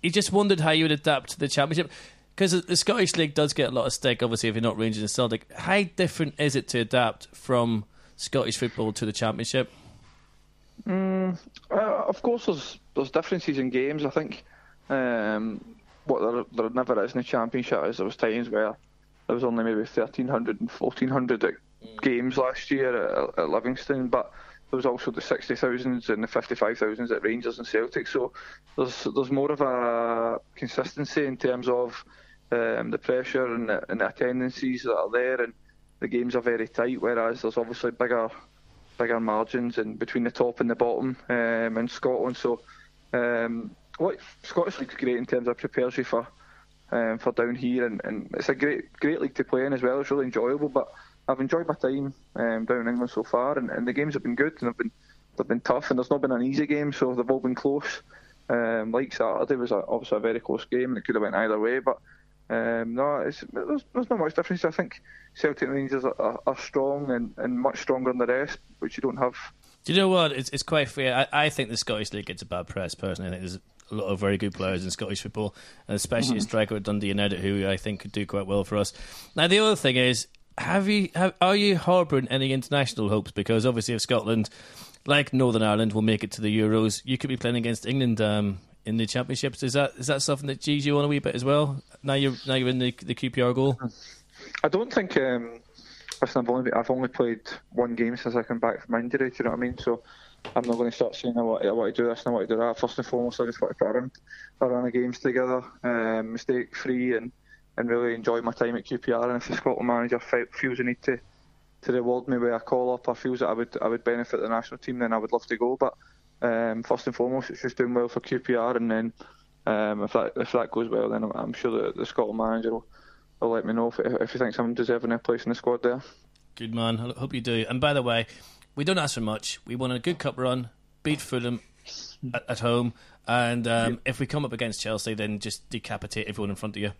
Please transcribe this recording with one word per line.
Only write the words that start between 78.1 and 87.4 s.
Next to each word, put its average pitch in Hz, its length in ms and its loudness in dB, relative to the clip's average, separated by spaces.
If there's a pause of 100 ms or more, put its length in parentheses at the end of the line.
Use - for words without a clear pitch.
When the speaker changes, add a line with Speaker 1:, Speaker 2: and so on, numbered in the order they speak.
Speaker 1:
do 104 120 -2
quite 101 220 -4
well 98 160 2
for 104 140 0
us. 101 160 0 (420)
Now, 160 120 2
the 190 120 6
other 214 160 6
thing 127 220 2
is, 127 300 4 (320)
have 190 280 2
you, 208 260 2
have, 180 260 2
are 185 160 6
you 202 220 4
harbouring 160 520 4
any 135 220 2
international 131 580 0
hopes? 104 220 2
Because 110 320 2
obviously 120 300 2
if 110 80 -2
Scotland, 113 480 2 (560)
like 143 260 4
Northern 123 300 4
Ireland, 107 320 4
will 107 80 2
make 107 220 2
it 107 80 -6
to - 100 -8
the 107 180 2
Euros, 110 460 4
you 127 120 0
could 143 100 -4
be 131 100 -2
playing 120 200 0